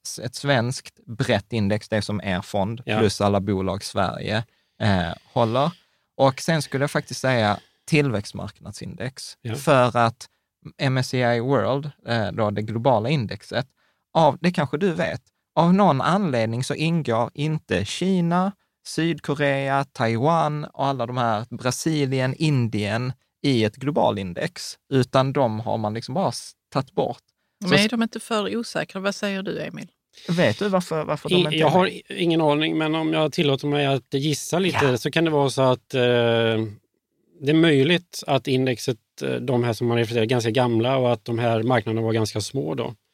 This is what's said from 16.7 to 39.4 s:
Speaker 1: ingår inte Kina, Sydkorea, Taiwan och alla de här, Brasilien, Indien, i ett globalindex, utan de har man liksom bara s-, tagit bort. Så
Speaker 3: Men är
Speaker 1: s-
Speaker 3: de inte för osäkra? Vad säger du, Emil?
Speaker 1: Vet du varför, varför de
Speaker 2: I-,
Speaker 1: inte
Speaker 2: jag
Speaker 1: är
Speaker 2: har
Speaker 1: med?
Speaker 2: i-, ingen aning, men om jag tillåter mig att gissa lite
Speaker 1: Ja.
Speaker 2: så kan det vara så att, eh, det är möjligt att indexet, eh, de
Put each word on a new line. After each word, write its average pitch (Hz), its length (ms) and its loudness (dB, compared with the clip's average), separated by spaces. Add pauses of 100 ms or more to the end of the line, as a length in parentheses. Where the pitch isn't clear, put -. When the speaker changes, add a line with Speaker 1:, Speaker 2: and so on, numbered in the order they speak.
Speaker 1:
ingår 139 580 0
inte 143 520 -2
Kina, 180 680 0 (360)
Sydkorea, 139 1040 0
Taiwan 151 720 0
och - 220 -6
alla 135 200 -2
de 123 120 -6
här, 117 320 0
Brasilien, 131 880 -2
Indien, 120 760 0 (300)
i 127 200 4
ett 104 120 0
globalindex, 123 1000 -2 (160)
utan 131 400 2
de 120 260 0
har 110 180 -4
man 107 160 -4
liksom 117 220 -8
bara 175 140 0
s-, - 220 -10 (220)
tagit 135 180 -4
bort. 120 260 -4 (460)
Så 180 60 -4
Speaker 3:
Men 196 100 6
är 202 60 4
Speaker 1:
s- 220 60 -2
Speaker 3:
de 226 120 -2
inte 226 160 -6
för 208 380 -4
osäkra? 190 440 -8
Vad 196 140 -4
säger 196 280 -6
du, - 180 -6
Emil? - 260 -12 (420)
Speaker 1:
Vet 165 300 2
du 208 100 -2
varför, 180 340 -2
varför - 260 -6
de 180 60 2
Speaker 2:
I-, 180 40 4
Speaker 1:
inte 160 160 0
Speaker 2:
jag 160 140 4
Speaker 1:
är 147 40 4
Speaker 2:
har 180 100 4
Speaker 1:
med? 190 100 -2
Speaker 2:
i-, - 160 -16
ingen 165 320 0
aning, 156 360 2
men 156 180 -2
om 160 180 -2
jag 156 180 0
tillåter 143 360 0
mig 147 180 0
att 135 280 -2
gissa 147 460 -2
lite 165 260 2
Speaker 1:
Ja. 127 120 2
Speaker 2:
så 143 140 -4
kan 165 140 2
det 160 60 2
vara 143 180 4
så 135 120 0
att, 127 320 2
eh, 131 80 2 (1400)
det 135 80 0
är 151 40 4
möjligt 160 760 4
att 139 200 0
indexet, 127 500 0 (240)
eh, 139 100 -2
de 123 320 0